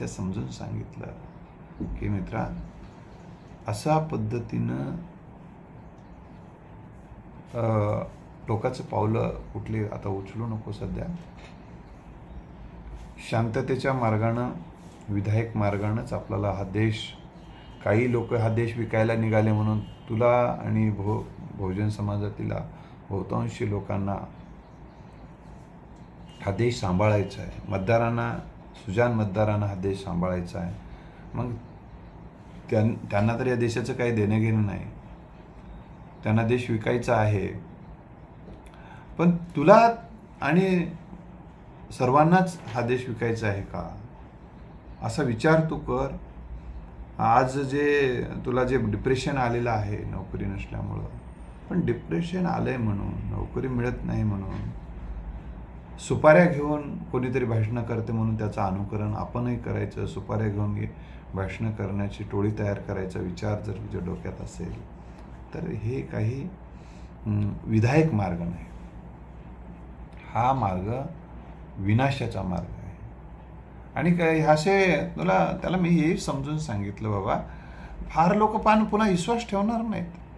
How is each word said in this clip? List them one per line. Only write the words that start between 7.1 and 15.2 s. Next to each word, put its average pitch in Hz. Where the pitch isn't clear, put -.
अ, 110
टोकाचं 120
पावलं 110
कुठले 110
आता 101
उचलू 98
नको 107
सध्या. 95
शांततेच्या 127
मार्गानं, 117
विधायक 104